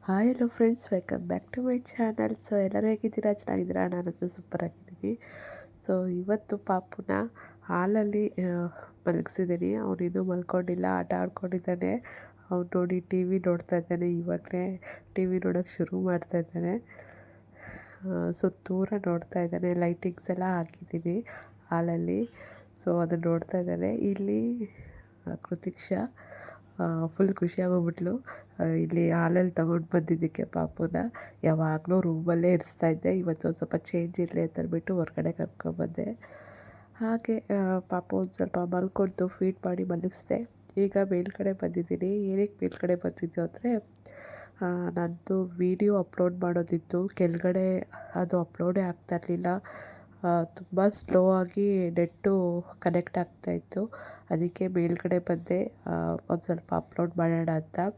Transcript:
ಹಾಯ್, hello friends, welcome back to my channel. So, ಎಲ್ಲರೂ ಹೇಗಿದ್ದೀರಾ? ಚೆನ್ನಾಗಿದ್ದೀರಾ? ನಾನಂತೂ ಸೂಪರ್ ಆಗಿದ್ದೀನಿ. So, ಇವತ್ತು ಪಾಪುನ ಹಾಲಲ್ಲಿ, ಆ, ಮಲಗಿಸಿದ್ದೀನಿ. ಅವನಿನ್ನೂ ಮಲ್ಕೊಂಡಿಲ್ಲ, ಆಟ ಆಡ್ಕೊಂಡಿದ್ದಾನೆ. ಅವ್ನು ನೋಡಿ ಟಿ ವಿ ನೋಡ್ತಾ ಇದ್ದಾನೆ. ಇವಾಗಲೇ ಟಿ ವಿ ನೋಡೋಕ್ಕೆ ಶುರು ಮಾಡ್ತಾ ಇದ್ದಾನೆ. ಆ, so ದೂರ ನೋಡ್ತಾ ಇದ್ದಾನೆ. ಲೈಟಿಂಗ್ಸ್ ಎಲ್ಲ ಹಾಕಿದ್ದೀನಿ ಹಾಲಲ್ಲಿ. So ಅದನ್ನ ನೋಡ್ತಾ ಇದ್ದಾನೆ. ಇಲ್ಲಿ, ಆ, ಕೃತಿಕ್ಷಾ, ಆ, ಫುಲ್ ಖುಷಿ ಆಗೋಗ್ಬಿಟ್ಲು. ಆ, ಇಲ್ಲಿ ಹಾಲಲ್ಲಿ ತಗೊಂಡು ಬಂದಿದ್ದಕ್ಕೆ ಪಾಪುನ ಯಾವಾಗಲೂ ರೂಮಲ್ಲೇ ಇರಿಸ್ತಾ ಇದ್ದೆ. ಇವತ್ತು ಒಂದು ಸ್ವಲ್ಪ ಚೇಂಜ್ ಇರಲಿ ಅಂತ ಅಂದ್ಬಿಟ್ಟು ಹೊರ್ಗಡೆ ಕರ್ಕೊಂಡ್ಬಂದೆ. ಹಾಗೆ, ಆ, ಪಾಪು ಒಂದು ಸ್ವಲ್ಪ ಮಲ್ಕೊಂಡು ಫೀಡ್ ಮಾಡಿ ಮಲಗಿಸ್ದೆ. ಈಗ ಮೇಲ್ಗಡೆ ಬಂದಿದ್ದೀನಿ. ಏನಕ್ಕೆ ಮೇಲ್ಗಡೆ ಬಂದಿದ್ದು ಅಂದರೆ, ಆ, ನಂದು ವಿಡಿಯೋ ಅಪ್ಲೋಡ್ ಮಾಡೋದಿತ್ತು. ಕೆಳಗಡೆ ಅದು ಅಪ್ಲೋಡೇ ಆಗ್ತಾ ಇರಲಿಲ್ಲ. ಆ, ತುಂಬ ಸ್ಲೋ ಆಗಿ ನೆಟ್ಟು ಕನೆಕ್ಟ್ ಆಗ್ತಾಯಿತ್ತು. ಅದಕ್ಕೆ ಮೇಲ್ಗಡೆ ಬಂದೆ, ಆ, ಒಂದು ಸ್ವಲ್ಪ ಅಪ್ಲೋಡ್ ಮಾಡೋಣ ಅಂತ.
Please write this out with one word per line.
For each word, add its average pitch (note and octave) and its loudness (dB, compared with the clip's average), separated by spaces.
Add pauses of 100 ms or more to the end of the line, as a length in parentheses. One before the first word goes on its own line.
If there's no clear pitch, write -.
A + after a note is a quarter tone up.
ಹಾಯ್, A3 4
hello A#3+ 2
friends, A#3 2 (120)
welcome F3+ -2
back F#3 -4
to B3 -4
my B3+ 2
channel. A3 -2 (100)
So, G3+ 2
ಎಲ್ಲರೂ G#3 2
ಹೇಗಿದ್ದೀರಾ? G#3+ 2
ಚೆನ್ನಾಗಿದ್ದೀರಾ? F#3 0
ನಾನಂತೂ F3+ -4
ಸೂಪರ್ F3 -6
ಆಗಿದ್ದೀನಿ. F#3+ -6 (680)
So, F#3 0
ಇವತ್ತು G3+ -2
ಪಾಪುನ F#3+ -4 (520)
ಹಾಲಲ್ಲಿ, G#3 2
ಆ, F3 -2 (420)
ಮಲಗಿಸಿದ್ದೀನಿ. F3 0
ಅವನಿನ್ನೂ F#3 0
ಮಲ್ಕೊಂಡಿಲ್ಲ, F3+ 0
ಆಟ F3+ 0
ಆಡ್ಕೊಂಡಿದ್ದಾನೆ. F3+ -2 (480)
ಅವ್ನು F3+ 0
ನೋಡಿ F3+ 2
ಟಿ F#3 0
ವಿ F#3 2
ನೋಡ್ತಾ F3 2
ಇದ್ದಾನೆ. F3 0
ಇವಾಗಲೇ F3+ -2 (340)
ಟಿ F#3+ 2
ವಿ F#3 2
ನೋಡೋಕ್ಕೆ F3+ 0
ಶುರು F#3 -2
ಮಾಡ್ತಾ F3 0
ಇದ್ದಾನೆ. E3+ -2 (1200)
ಆ, F3 0
so F#3 0 (140)
ದೂರ F#3+ 0 (180)
ನೋಡ್ತಾ F3 0
ಇದ್ದಾನೆ. F3 0
ಲೈಟಿಂಗ್ಸ್ F3 -2
ಎಲ್ಲ F3+ 0
ಹಾಕಿದ್ದೀನಿ F3 -2 (460)
ಹಾಲಲ್ಲಿ. E3+ 0 (540)
So F3 2
ಅದನ್ನ E3+ 0
ನೋಡ್ತಾ E3 0
ಇದ್ದಾನೆ. F3 0
ಇಲ್ಲಿ, G#3+ 0 (640)
ಆ, E3+ -4
ಕೃತಿಕ್ಷಾ, F#3 -6 (640)
ಆ, E3 0
ಫುಲ್ F#3+ 2
ಖುಷಿ F3 0
ಆಗೋಗ್ಬಿಟ್ಲು. F3+ 2
ಆ, - -8
ಇಲ್ಲಿ E3 2
ಹಾಲಲ್ಲಿ E3+ 4
ತಗೊಂಡು E3 0
ಬಂದಿದ್ದಕ್ಕೆ E3 0
ಪಾಪುನ E3 -2 (480)
ಯಾವಾಗಲೂ D#3+ 2
ರೂಮಲ್ಲೇ E3+ 4
ಇರಿಸ್ತಾ - 0
ಇದ್ದೆ. F3+ 2
ಇವತ್ತು E3+ 0
ಒಂದು E3 -2
ಸ್ವಲ್ಪ E3+ -4
ಚೇಂಜ್ E3+ -2
ಇರಲಿ E3 0
ಅಂತ E3 -2
ಅಂದ್ಬಿಟ್ಟು E3+ -2
ಹೊರ್ಗಡೆ E3 0
ಕರ್ಕೊಂಡ್ಬಂದೆ. E3 -4 (920)
ಹಾಗೆ, A3+ 0
ಆ, F#3+ 2
ಪಾಪು F3+ -2
ಒಂದು F#3 0
ಸ್ವಲ್ಪ F#3 -2
ಮಲ್ಕೊಂಡು F3+ 0
ಫೀಡ್ F#3+ 0
ಮಾಡಿ F#3 0
ಮಲಗಿಸ್ದೆ. F#3 -2 (280)
ಈಗ G3 2 (140)
ಮೇಲ್ಗಡೆ F#3+ 0
ಬಂದಿದ್ದೀನಿ. F3 -2
ಏನಕ್ಕೆ G3+ 0
ಮೇಲ್ಗಡೆ F3+ 0
ಬಂದಿದ್ದು F3 -2
ಅಂದರೆ, A#3+ -2 (840)
ಆ, F3+ 0
ನಂದು F3 0
ವಿಡಿಯೋ F3+ 4
ಅಪ್ಲೋಡ್ F3+ 2
ಮಾಡೋದಿತ್ತು. F3 0
ಕೆಳಗಡೆ F#3 2 (240)
ಅದು F3 2
ಅಪ್ಲೋಡೇ F3 0
ಆಗ್ತಾ F3 -2
ಇರಲಿಲ್ಲ. F3 -2 (760)
ಆ, E3+ 4
ತುಂಬ F#3+ 0
ಸ್ಲೋ G#3 6
ಆಗಿ F#3+ 2
ನೆಟ್ಟು F3 2 (140)
ಕನೆಕ್ಟ್ F3 0
ಆಗ್ತಾಯಿತ್ತು. F3 -4 (460)
ಅದಕ್ಕೆ F3 0
ಮೇಲ್ಗಡೆ F3 2
ಬಂದೆ, F3 0
ಆ, - -6 (380)
ಒಂದು E3+ 2
ಸ್ವಲ್ಪ E3+ -4
ಅಪ್ಲೋಡ್ E3+ -2
ಮಾಡೋಣ E3 2
ಅಂತ. D#3 -4 (200)